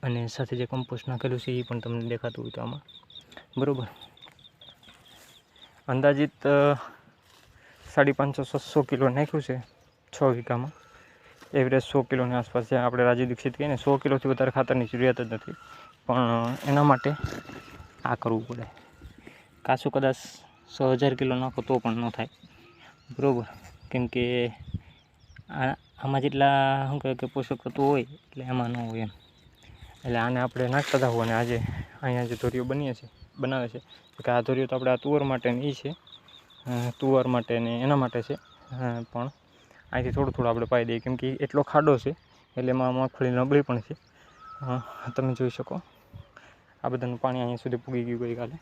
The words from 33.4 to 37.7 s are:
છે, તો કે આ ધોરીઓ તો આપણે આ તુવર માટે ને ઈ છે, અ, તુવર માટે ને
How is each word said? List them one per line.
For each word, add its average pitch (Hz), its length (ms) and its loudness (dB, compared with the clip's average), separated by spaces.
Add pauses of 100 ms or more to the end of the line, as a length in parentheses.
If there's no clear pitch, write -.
છે, 120 120 -12
તો - 460 -20
કે - 60 2
આ 120 100 4
ધોરીઓ 131 240 0
તો 127 100 -4
આપણે 127 160 2
આ 127 40 6
તુવર 143 280 2
માટે 127 280 0
ને 123 100 -2
ઈ 143 120 -2
છે, 139 160 -8
અ, - 1080 -8
તુવર 135 280 4
માટે 117 320 2
ને 117 220 -2